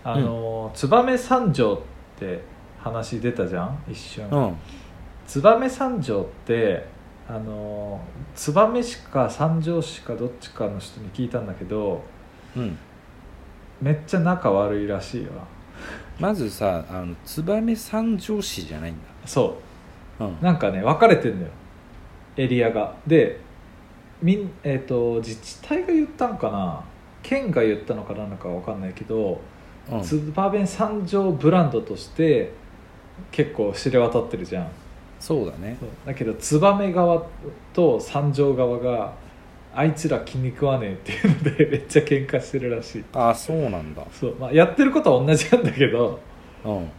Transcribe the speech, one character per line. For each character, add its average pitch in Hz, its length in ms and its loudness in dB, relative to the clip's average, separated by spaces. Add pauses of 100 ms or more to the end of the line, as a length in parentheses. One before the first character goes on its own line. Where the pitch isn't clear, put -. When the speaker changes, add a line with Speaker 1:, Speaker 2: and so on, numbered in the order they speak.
Speaker 1:
あ 120 160 0
の 113 520 -2
ー、 - 0 -
Speaker 2:
う - 20 -14
ん。 - 20 -14
Speaker 1:
燕 247 420 4
三 247 360 2
条 110 220 4
っ - 40 -8 (400)
て 90 220 -6 (380)
話 113 420 -6
出 120 100 0
た 98 160 -2
じ 92 80 -4
ゃ 87 80 -2
ん？ 131 260 -6
一 110 80 -10
瞬。 - 320 -12
Speaker 2:
う 143 100 2
ん。 98 180 0 (680)
Speaker 1:
燕 226 440 6
三 254 320 -4
条 104 220 -2
っ - 20 -6 (200)
て、 107 400 0 (440)
あ 113 100 -8
の 104 640 -8 (340)
ー、 - 20 -16
燕 220 460 2
市 - 200 -8
か 123 260 0
三 160 320 0
条 165 200 0
市 - 200 -8
か 120 140 -6
ど 117 120 -4
っ 123 40 -6 (100)
ち - 80 -18
か - 180 -4
の 101 120 -6
人 - 200 -16
に 104 120 -10
聞 123 160 -4
い - 20 -4
た 123 100 -4
ん 110 80 -8
だ 95 60 -8
け 92 100 -10
ど、 98 380 -2 (560)
Speaker 2:
う - 20 -6
ん。 98 180 -4 (1040)
Speaker 1:
め 135 100 2
っ 151 140 2
ち - 120 0
ゃ - 20 4
仲 175 320 2
悪 101 300 2
い 104 60 -4
ら 98 120 -2
し 117 220 -8
い 110 60 -8
わ。 95 200 -14 (720)
Speaker 2:
ま 185 140 0
ず 139 160 -2
さ、 92 400 -2
あ 90 160 -6
の、 87 100 -8 (100)
燕 214 520 0
三 220 400 -2
条 208 240 -4
市 92 260 -6
じ 78 80 -10
ゃ 76 40 -8
な 82 80 -8
い 85 40 -8
ん 82 40 -8
だ。 78 40 -14 (260)
Speaker 1:
そ - 340 0 (600)
う。 110 60 -2
Speaker 2:
う - 20 -4
ん。 90 140 -6
Speaker 1:
な 180 100 6
ん 160 80 4
か 98 120 2
ね、 95 100 -2
分 135 180 2
か 226 80 10
れ 190 80 10
て - 140 0
ん 98 100 -4
の 87 60 -6
よ。 - 60 -12 (840)
エ 131 140 0
リ 123 160 4
ア 113 60 2
が。 107 240 -2 (120)
で、 147 320 6 (840)
み 180 140 6
ん-、 196 160 -4 (120)
え 135 200 0
っ - 20 -14
と、 120 340 0
自 110 180 -8
治 - 240 -18
体 349 240 -2
が 359 80 0
言 311 120 4
っ - 40 -10
た - 180 -2
ん 220 100 -4
か - 140 -2
な？ 92 320 -4 (400)
県 262 280 -2
が 127 120 4
言 107 140 2
っ - 40 -8
た - 120 -4
の 107 100 -6
か 101 100 -8
な 104 120 -8
ん 98 120 -10
か 90 120 -8
分 87 140 -4
か 110 100 -6
ん 98 80 -8
な 92 60 -6
い 92 60 -8
け 101 120 -12
ど、 104 340 -2 (500)
Speaker 2:
う 120 60 -4
ん。 104 80 -2
Speaker 1:
燕 165 640 0
三 214 380 -2
条 190 260 2
ブ 147 200 4
ラ 180 120 6
ン 143 80 2
ド - 100 0
と - 140 -6
し - 120 -12
て 147 440 2 (800)
結 147 220 0
構 104 200 0
知 - 160 -2
れ 120 100 4
渡 117 220 4
っ - 80 -4
て - 60 -6
る 90 100 -6
じ 92 120 -6
ゃ 87 60 -4
ん。 80 40 -6 (540)
Speaker 2:
そ 147 220 0
う - 20 -2
だ 78 120 -8
ね。 104 220 -8
Speaker 1:
そ 127 60 -10
う。 113 40 -10 (160)
だ 139 80 -6
け 131 120 -4
ど、 110 80 -2
燕 196 580 4
側 170 360 4 (460)
と 143 280 4
三 143 320 0
条 139 200 4
側 120 260 2
が、 120 340 -2 (600)
「あ 139 120 2
い 156 80 4
つ 156 160 -2
ら 131 120 2
気 - 160 -8
に 127 120 0
食 135 160 -2
わ 135 140 2
ね 107 80 -4
え」 98 60 -4
っ - 20 -6
て - 180 -10
い - 100 -6
う 214 60 -2
の 151 140 2 (140)
で、 151 100 6
<laughs> - 40 -2
め 143 60 0
っ - 80 -6
ち - 140 6
ゃ - 20 0
喧 139 260 0
嘩 131 140 0
し - 100 -12
て 139 80 -2
る 123 160 -2
ら 113 60 -6
し 113 180 -10
い。 104 140 -12
Speaker 2:
あ、 117 200 4
そ - 200 -4
う 156 160 0
な 92 100 -4
ん 78 160 -10
だ。 73 160 -12
Speaker 1:
そ - 180 -6
う。 - 60 -6
ま 127 120 -8
あ、 117 40 -4
や 156 140 8
っ 180 100 -4
て 285 80 6
る 262 80 4
こ 311 100 4
と - 160 6
は 131 80 2
同 156 80 6
じ - 180 2
な 240 80 8
ん 233 40 -2
だ 160 80 2
け 131 160 4
ど、 113 320 0 (460)
Speaker 2:
う 110 60 -2
ん。 90 280 -2